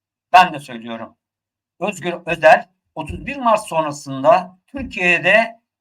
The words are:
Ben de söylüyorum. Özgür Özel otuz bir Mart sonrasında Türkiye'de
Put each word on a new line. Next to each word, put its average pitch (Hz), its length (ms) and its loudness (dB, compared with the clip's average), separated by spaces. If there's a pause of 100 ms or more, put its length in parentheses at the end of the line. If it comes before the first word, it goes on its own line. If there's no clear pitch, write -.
(320)
Ben 180 200 6
de 147 80 -12
söylüyorum. 117 560 -14 (640)
Özgür 175 340 -6 (120)
Özel 165 420 4 (260)
otuz 160 320 -12
bir 277 100 -10
Mart 240 240 0
sonrasında 151 1040 -2
Türkiye'de 190 960 -2 (200)